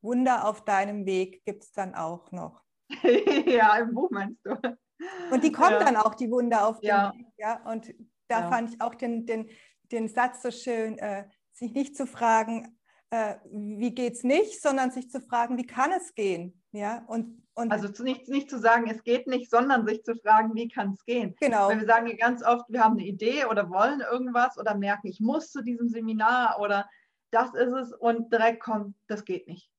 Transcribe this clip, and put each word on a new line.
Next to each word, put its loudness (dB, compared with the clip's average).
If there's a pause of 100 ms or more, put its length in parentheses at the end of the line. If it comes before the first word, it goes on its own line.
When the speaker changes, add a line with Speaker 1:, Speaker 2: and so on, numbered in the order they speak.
Speaker 1:
Wunder 2
auf -4
deinem 0
Weg -2
gibt's -10
dann -8
auch -8
noch. -14 (260)
Speaker 2:
<laughs> 4
Ja, 6
im -2
Buch 0
meinst -8
du. -4 (720)
Speaker 1:
Und 2
die 4
kommen 6
Speaker 2:
Ja. 4
Speaker 1:
dann 6
auch, 2
die -4
Wunder 2
auf -4
dem -
Speaker 2:
Ja. 4
Speaker 1:
Weg. -18 (100)
Ja? -6
Und -10 (340)
da 0
Speaker 2:
Ja. -2
Speaker 1:
fand -2
ich -10
auch -4
den, -6
den, -4 (420)
den -4
Satz -2
so -6
schön, -6
äh, -8 (240)
sich -10
nicht -4
zu -4
fragen, 0 (300)
äh, -2 (160)
„Wie -6
geht's -6
nicht?“, 2
sondern 0
sich -10
zu -10
fragen, -2
„Wie -6
kann 0
es -4
gehen?“ -4
Ja? -6
Und, -8
und -2
Speaker 2:
Also -2
zu, -12
nicht, -6
nicht -2
zu -8
sagen, 4
„Es -8
geht 0
nicht“, -4
sondern 4
sich -4
zu -6
fragen, 4
„Wie -4
kann's -6
gehen?“ -2
Speaker 1:
Genau. 2
Speaker 2:
Weil 2
wir -4
sagen 4
ja -6
ganz 0
oft, 2
wir 2
haben 6
eine -6
Idee -2
oder 0
wollen 2
irgendwas 0
oder -2
merken, -2
„Ich -12
muss -2
zu -8
diesem -2
Seminar“ 0
oder 0 (440)
„Das 2
ist 0
es“, -6
und 0
direkt 2
kommt, -6 (120)
„Das -8
geht -8
nicht. -18